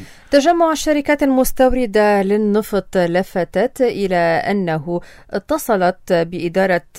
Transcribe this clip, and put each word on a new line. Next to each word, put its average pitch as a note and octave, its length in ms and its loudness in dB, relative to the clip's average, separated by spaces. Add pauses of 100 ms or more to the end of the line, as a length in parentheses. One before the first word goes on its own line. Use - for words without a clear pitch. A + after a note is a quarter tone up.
(320)
تجمع E4 400 4
الشركات D4 520 0
المستوردة G#3+ 1000 2
للنفط G#3 760 -2
لفتت F#3 840 -2
إلى G3 340 0
أنه E3+ 840 -2 (300)
اتصلت G3 840 -2
بإدارة F3 680 0 (180)